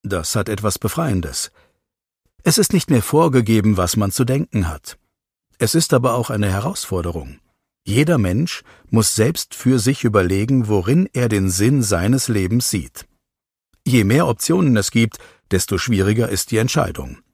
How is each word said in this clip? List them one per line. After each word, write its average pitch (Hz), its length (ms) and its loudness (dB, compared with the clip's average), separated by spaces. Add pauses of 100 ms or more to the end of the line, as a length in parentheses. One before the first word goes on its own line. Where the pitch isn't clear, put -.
Das 92 320 -6
hat 104 140 -2
etwas 101 300 -4
Befreiendes. 104 720 -4 (920)
Es 165 140 2
ist 208 160 2
nicht - 160 0
mehr 123 120 4
vorgegeben, 113 760 2
was 90 200 0
man 101 140 0
zu - 120 -2
denken 117 460 -2
hat. - 280 -12 (600)
Es - 180 -2
ist 165 180 2
aber 123 200 2
auch 123 160 -2
eine 104 200 -2
Herausforderung. 87 920 -6 (440)
Jeder 143 340 2
Mensch 107 460 -2 (260)
muss 113 260 2
selbst 127 400 -2
für 127 240 2
sich 131 240 0
überlegen, 104 640 2
worin 107 460 2
er 123 160 0
den 98 200 0
Sinn 113 340 2
seines 101 440 0
Lebens 104 420 0
sieht. - 380 -8 (800)
Je 120 180 4
mehr 143 240 4
Optionen 151 480 2
es 101 160 0
gibt, 113 260 0 (340)
desto 95 260 0
schwieriger 107 520 0
ist - 220 -4
die 113 60 0
Entscheidung. 80 600 -4 (140)